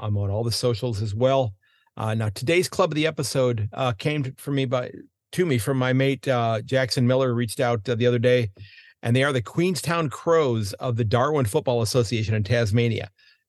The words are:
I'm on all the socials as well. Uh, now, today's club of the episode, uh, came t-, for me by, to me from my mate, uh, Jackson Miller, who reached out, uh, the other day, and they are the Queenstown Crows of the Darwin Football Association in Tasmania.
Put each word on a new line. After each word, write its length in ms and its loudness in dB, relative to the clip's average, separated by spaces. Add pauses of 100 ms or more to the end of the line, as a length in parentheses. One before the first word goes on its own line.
I'm 160 -2
on 120 -2
all 140 -2
the 80 -2
socials 500 -2
as 140 -4
well. 380 2 (460)
Uh, 140 -4
now, 160 -2
today's 400 0
club 220 0
of 40 -4
the 120 0
episode, 680 -2
uh, 180 -2
came 300 -4
t-, 160 -6
for 140 -8
me 140 0
by, 260 -4 (400)
to 160 0
me 100 2
from 220 0
my 140 2
mate, 340 2
uh, 340 0
Jackson 460 0
Miller, 220 4
who 40 0
reached 260 -2
out, 300 0
uh, 60 0
the 100 0
other 140 4
day, 320 2 (500)
and 140 2
they 80 4
are 100 2
the 80 0
Queenstown 680 -2
Crows 680 2
of 220 -4
the 80 0
Darwin 440 2
Football 340 0
Association 540 0
in 80 0
Tasmania. 680 0 (400)